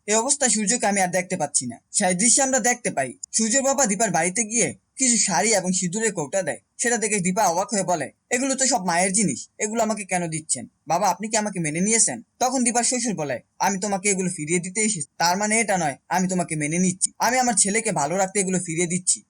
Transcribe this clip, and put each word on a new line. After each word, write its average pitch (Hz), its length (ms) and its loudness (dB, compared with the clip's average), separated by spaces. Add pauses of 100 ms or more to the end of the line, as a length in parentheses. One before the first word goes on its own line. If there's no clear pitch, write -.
এই 208 100 2
অবস্থায় 247 360 2
সূর্যকে 220 360 0
আমি 202 140 2
আর 180 100 0
দেখতে 185 260 -2
পাচ্ছি 180 300 -2
না। 117 100 -10 (140)
সেই 185 240 2
দৃশ্যে 233 280 4
আমরা 262 160 2
দেখতে 240 320 0
পাই 135 220 -4 (180)
সূর্যের 226 320 0
বাবা 269 220 2
দীপার 208 260 0
বাড়িতে 180 320 0
গিয়ে 214 260 0 (280)
কিছু 240 200 4
শাড়ি 196 360 2
এবং 185 180 2
সিঁদুরের 190 420 -2
কৌটা 190 280 -4
দেয়। 196 180 -4 (180)
সেটা 240 200 0
দেখে 214 220 -2
দীপা 185 280 0
অবাক 175 260 0
হয়ে 196 100 0
বলে, 160 240 -2 (220)
"এগুলো 262 260 0
তো 262 100 0
সব 240 200 2
মায়ের 185 280 2
জিনিস, 202 260 0 (180)
এগুলো 220 260 0
আমাকে 214 220 -2
কেন 180 220 -2
দিচ্ছেন? 160 380 -6 (220)
বাবা, 175 200 2
আপনি 202 200 0
কি 220 100 -2
আমাকে 208 220 -2
মেনে 156 220 -2
নিয়েছেন?" 208 360 2 (220)
তখন 247 240 2
দীপার 240 200 2
শ্বশুর 240 320 -2
বলে, 143 240 -4 (200)
"আমি 196 200 2
তোমাকে 196 300 -2
এগুলো 185 200 0
ফিরিয়ে 170 300 -2
দিতে 185 220 -4
এসেছি, 208 360 -2
তার 170 200 2
মানে 214 220 0
এটা 208 180 0
নয় 151 180 -2 (140)
আমি 180 180 2
তোমাকে 175 280 -2
মেনে 151 240 -2
নিচ্ছি, 185 300 0 (100)
আমি 240 200 2
আমার 240 180 2
ছেলেকে 214 340 0
ভালো 156 260 0
রাখতে 190 220 0
এগুলো 185 200 0
ফিরিয়ে 170 280 -2
দিচ্ছি।" 180 300 0 (120)